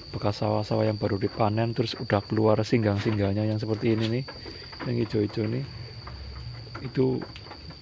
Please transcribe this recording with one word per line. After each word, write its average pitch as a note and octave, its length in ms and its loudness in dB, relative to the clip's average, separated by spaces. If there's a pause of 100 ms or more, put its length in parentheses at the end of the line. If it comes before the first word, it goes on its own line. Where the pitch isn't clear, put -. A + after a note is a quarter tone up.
(160)
bekas - 240 0
sawah-sawah G#2+ 480 2
yang G#2+ 80 2
baru G#2 240 0
dipanen A2 560 2
terus A#2 240 0
udah G#2 240 2
keluar G#2+ 400 4
singgang-singgangnya G#2 880 2
yang G#2+ 80 0
seperti A2 400 2
ini A2+ 80 2
nih, A#2+ 160 0 (640)
yang B2 160 0
hijau-hijau G#2+ 400 0
nih, A#2+ 220 -2 (1200)
itu C3 320 2 (640)